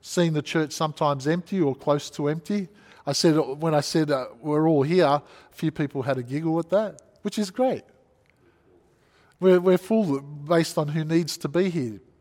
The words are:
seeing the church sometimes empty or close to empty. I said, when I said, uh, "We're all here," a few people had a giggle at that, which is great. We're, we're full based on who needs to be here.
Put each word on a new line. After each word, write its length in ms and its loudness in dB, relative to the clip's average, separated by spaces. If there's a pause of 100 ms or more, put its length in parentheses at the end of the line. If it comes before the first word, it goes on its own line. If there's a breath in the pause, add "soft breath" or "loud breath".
seeing 320 0
the 100 -2
church 300 -2
sometimes 540 -2
empty 340 -2
or 140 2
close 360 -2
to 180 -4
empty. 400 -4 (380 loud breath)
I 60 -4
said, 240 4
when 380 -2
I 60 4
said, 320 0
uh, 140 -2 (140)
"We're 280 0
all 160 4
here," 220 4
a 160 2 (280 loud breath)
few 220 -4
people 300 -4
had 160 -2
a 40 -8
giggle 380 -4
at 100 -6
that, 320 -2 (200)
which 140 -6
is 140 -4
great. 320 -2 (1600 soft breath)
We're, 180 6
we're 200 4
full 420 0
based 580 -2
on 80 0
who 180 -4
needs 340 0
to 100 -6
be 200 0
here. 320 -6 (200)